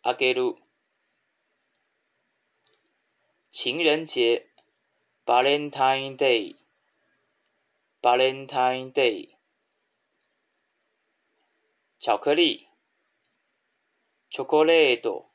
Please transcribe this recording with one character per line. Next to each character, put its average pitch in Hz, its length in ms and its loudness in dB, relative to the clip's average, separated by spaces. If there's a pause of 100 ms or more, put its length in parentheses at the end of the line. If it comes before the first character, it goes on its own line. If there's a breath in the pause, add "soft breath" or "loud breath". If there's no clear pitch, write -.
あ 123 140 -2
げ 127 180 0
る。 127 240 -2 (3000)
情 143 320 -4
人 160 220 0
节， 117 420 0 (760)
Valentine 135 920 0
Day。 123 400 0 (1500)
Valentine 131 920 -2
Day。 117 420 -2 (2500)
巧 110 220 -4
克 147 160 0
力， 165 320 0 (1600)
チ - 120 -10
ョ 120 40 -6
コ 156 180 2
レ 160 300 4
ー 113 80 -4
ト。 101 340 -6